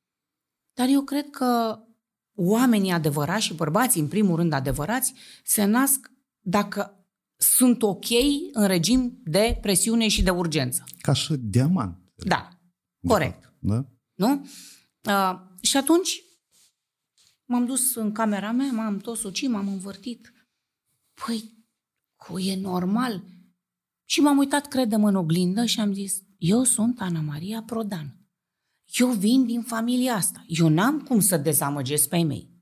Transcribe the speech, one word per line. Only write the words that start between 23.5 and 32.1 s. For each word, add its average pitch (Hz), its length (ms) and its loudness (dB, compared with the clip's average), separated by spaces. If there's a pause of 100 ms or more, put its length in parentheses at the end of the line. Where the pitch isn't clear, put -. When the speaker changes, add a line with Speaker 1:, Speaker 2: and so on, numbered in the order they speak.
Speaker 1:
Și - 140 -2
m-am 277 180 6
uitat, 277 300 0
crede-mă, 214 400 2
în 196 80 4
oglindă 180 500 0
și 226 140 -2
am 208 140 0
zis: 196 280 -8 (160)
„Eu 214 260 2
sunt 240 380 0
Ana 170 200 -4
Maria 170 420 -8
Prodan. 196 520 -8 (840)
Eu 247 80 4
vin 240 380 2
din 233 160 -2
familia 240 520 -2
asta. - 340 -4
Eu 165 200 2
n-am 220 340 2
cum 240 180 0
să 175 180 2
dezamăgesc 143 720 -2
pe 185 60 -2